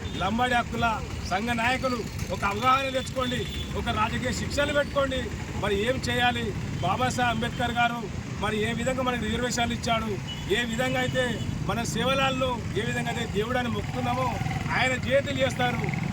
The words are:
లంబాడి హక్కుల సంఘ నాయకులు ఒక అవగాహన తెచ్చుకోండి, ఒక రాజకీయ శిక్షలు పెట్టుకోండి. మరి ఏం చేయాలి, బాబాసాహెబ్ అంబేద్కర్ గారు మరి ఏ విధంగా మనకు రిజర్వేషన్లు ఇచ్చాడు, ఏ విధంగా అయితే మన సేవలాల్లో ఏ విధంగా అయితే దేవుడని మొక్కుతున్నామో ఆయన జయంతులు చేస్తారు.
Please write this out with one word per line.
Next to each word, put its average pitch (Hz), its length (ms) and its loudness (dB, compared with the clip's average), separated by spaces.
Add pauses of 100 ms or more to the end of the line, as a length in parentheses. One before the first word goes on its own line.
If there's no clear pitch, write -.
(220)
లంబాడి 240 360 2
హక్కుల 233 280 0 (440)
సంఘ 202 180 0 (120)
నాయకులు 254 380 2 (360)
ఒక - 160 -4
అవగాహన 262 460 4
తెచ్చుకోండి, 247 440 -2 (400)
ఒక 208 80 -2 (120)
రాజకీయ 233 400 0
శిక్షలు 285 380 0
పెట్టుకోండి. 269 440 2 (400)
మరి 202 140 2 (100)
ఏం 262 100 2 (120)
చేయాలి, 240 360 2 (400)
బాబాసాహెబ్ 240 500 2
అంబేద్కర్ 233 460 -2
గారు 233 220 2 (420)
మరి 214 120 0 (120)
ఏ - 100 0
విధంగా 254 300 0
మనకు 240 180 -2
రిజర్వేషన్లు 233 520 0
ఇచ్చాడు, 226 320 0 (460)
ఏ 233 40 2 (100)
విధంగా 254 340 0
అయితే 254 200 2 (440)
మన 208 140 0 (120)
సేవలాల్లో 262 540 2 (320)
ఏ - 80 0
విధంగా 233 240 -2
అయితే 233 120 -2 (120)
దేవుడని 240 400 0
మొక్కుతున్నామో 247 500 0 (500)
ఆయన 254 180 4 (100)
జయంతులు 269 380 2
చేస్తారు. 247 400 0 (300)